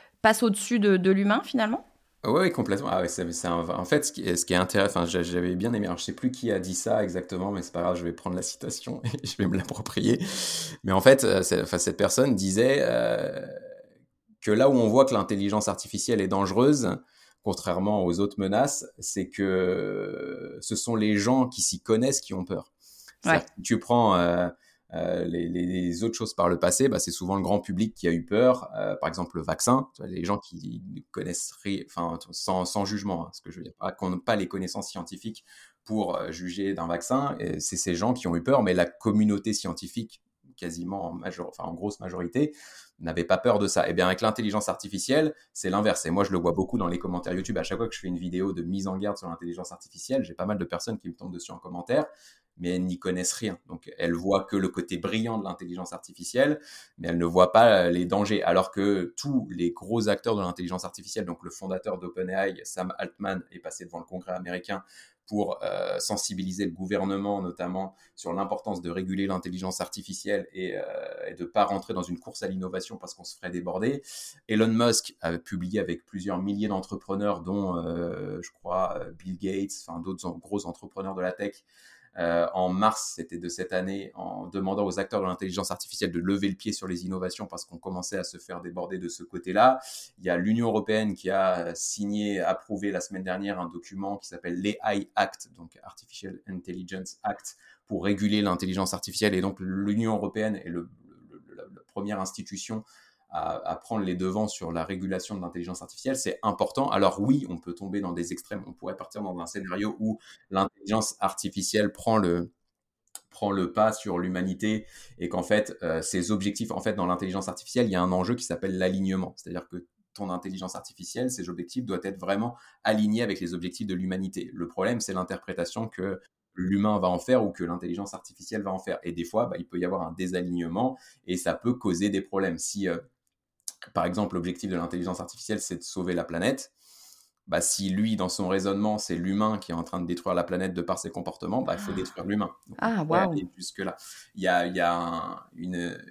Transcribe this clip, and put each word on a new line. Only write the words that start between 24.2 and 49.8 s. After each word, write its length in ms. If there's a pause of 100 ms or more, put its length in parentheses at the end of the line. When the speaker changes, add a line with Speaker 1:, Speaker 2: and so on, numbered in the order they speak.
Speaker 2:
euh, 300
les, 240
les, 180
les 380
autres 120
choses 180
par 140
le 120
passé, 280
bah, 120
c'est 100
souvent 240
le 80
grand 160
public 360
qui 120
a 60
eu 120
peur. 520
Euh, 200
par 120
exemple, 280
le 60
vaccin, 520
tu 80
vois, 80
les 140
gens 140
qui 440 (120)
ne 60 (100)
connaissent 420 (120)
ri-, 220
enfin, 320 (120)
sans, 340
sans 200
jugement, 420
hein, 60
ce 100
que 80
je 80
veux 60
dire, 140
pas, 120
qu'on 200
n'a 140
pas 120
les 100
connaissances 420
scientifiques 560 (400)
pour, 320
euh, 140
juger 420
d'un 140
vaccin, 540
et 180
c'est 180
ces 200
gens 160
qui 160
ont 80
eu 80
peur, 180
mais 120
la 120
communauté 640
scientifique, 720 (340)
quasiment 500
en 60
major-, 360
enfin, 160
en 100
grosse 240
majorité, 560 (460)
n'avait 240
pas 120
peur 220
de 80
ça. 220
Eh 40
bien, 140
avec 160
l'intelligence 480
artificielle, 640 (180)
c'est 160
l'inverse. 380
Et 40
moi, 140
je 60
le 80
vois 140
beaucoup 260
dans 80
les 120
commentaires 360
YouTube. 240
À 40
chaque 140
fois 120
que 60
je 60
fais 80
une 80
vidéo 380
de 80
mise 240
en 100
garde 220
sur 100
l'intelligence 440
artificielle, 520